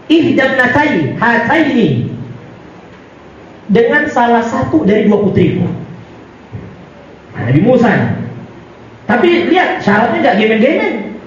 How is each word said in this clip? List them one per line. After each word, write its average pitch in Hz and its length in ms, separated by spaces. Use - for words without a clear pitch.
"ihdabnatayi 269 1120
hataini," 233 880
dengan 254 400
salah 233 320
satu 262 460
dari 208 180
dua 208 160
putriku. 180 460
Nah, - 40
Nabi 147 100
Musa. 233 320
Tapi 339 400
lihat, - 320
syaratnya 214 400
nggak 190 220
gemeng-gemeng. 254 540